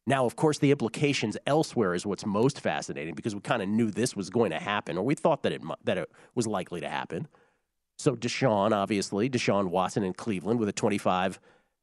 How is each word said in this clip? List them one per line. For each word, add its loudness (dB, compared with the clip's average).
Now, 2
of 0
course, 2
the 6
implications 0
elsewhere 2
is -4
what's -4
most 2
fascinating -4
because -6
we -8
kinda -2
knew 2
this -2
was -6
going 2
to -4
happen, -4
or -2
we 0
thought 2
that 0
it -8
mu-, -8
that 0
it -6
was 0
likely -4
to -6
happen. -6
So 0
Deshaun, 2
obviously, 0
Deshaun 0
Watson 0
in -2
Cleveland -2
with 0
a -2
twenty-five 0